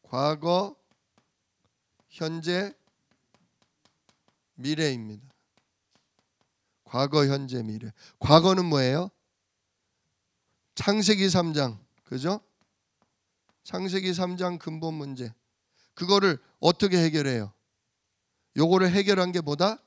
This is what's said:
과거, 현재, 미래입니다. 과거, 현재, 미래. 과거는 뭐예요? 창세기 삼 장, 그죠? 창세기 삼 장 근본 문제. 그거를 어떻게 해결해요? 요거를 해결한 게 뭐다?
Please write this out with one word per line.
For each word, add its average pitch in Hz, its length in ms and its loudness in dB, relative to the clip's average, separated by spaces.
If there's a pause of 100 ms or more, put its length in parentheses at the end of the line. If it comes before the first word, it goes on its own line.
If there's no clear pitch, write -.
과거, 156 720 -2 (1300)
현재, 165 640 -6 (1800)
미래입니다. 127 720 -6 (1600)
과거, 143 420 0
현재, 135 380 -4
미래. 110 280 -10 (280)
과거는 180 460 6
뭐예요? 151 440 0 (1700)
창세기 202 540 0
삼 170 240 0
장, 127 300 -4 (200)
그죠? 151 360 -6 (1200)
창세기 185 500 -6
삼 180 240 -4
장 180 220 -6
근본 160 340 -8
문제. 135 400 -10 (600)
그거를 190 420 4 (220)
어떻게 180 400 4
해결해요? 139 520 0 (1040)
요거를 180 340 2
해결한 190 400 0
게 175 100 -4
뭐다? 156 460 -2